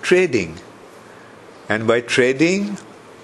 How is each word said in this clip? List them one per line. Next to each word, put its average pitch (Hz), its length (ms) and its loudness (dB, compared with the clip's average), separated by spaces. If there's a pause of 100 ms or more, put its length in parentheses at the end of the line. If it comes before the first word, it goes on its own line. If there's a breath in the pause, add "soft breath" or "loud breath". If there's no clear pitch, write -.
trading. 127 560 0 (1080 loud breath)
And 110 180 -2
by 117 140 2
trading, 165 800 0 (460)